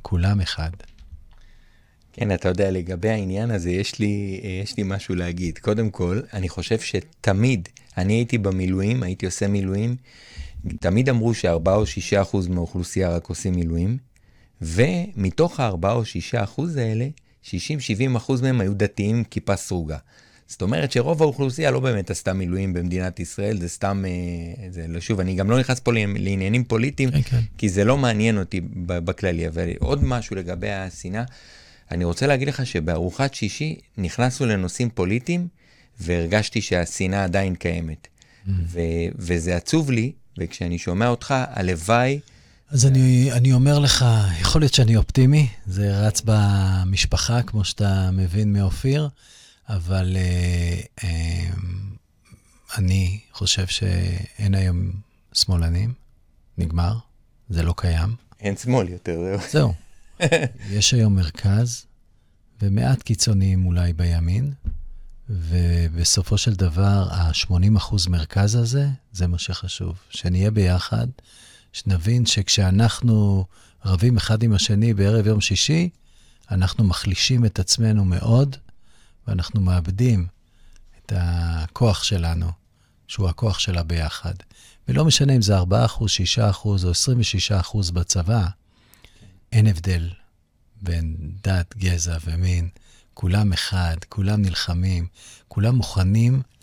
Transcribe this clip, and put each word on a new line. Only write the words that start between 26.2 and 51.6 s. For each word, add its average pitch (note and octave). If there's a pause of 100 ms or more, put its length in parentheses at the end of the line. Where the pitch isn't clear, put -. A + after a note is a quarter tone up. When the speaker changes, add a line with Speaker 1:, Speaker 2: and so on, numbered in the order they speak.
Speaker 2:
פוליטיים, B2+
Speaker 1:
כן, C#3+
כן. B2 (180)
Speaker 2:
כי G#2
זה G2
לא B2+
מעניין A2+
אותי F#2
ב-, F2
בכללי. E2+
אבל E2+ (100)
עוד C#3+
משהו A#2+
לגבי F2+
השנאה, F#2+ (680)
אני F2
רוצה F2
להגיד C#3
לך C3
שבארוחת F2
שישי D3 (180)
נכנסנו B2
לנושאים G#2
פוליטיים, B2 (520)
והרגשתי F2
שהשנאה F#2
עדיין F#2+
קיימת. E2+
Speaker 1:
Mm. - (180)
Speaker 2:
ו-, E2+ (360)
וזה F2
עצוב C#3+
לי, A2+ (260)
וכשאני F2
שומע F#2+
אותך, A#2+ (140)
הלוואי A2 (500)
Speaker 1:
אז C3+
אני, C3
אני B2
אומר C#3+
לך, C3+ (360)
יכול D3+
להיות C#3+
שאני A2+
אופטימי, C3 (180)
זה G2+
רץ -
במשפחה, G2
כמו G#2+
שאתה F#2+
מבין F#2+
מאופיר, C3 (600)
אבל, F#2
אה, F2 (220)
אה, E2+ (1300)